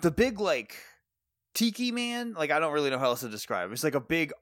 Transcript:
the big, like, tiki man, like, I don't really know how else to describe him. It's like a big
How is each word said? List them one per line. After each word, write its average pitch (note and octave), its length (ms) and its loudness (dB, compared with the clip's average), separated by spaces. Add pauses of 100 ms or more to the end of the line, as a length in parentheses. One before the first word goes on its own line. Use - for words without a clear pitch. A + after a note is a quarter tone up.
the E3+ 100 6
big, A3+ 280 2
like, D3 360 0 (800)
tiki A#3 380 0
man, A#3+ 420 -4
like, D#3 160 0
I D3+ 80 4
don't D#3 140 2
really D3 180 2
know C3 80 -2
how C3 80 2
else A#2+ 140 2
to B2 80 -6
describe G#2 380 -4
him. G2 80 -8
It's B2+ 100 -6
like C#3+ 100 2
a C#3 60 2
big D#3+ 420 -2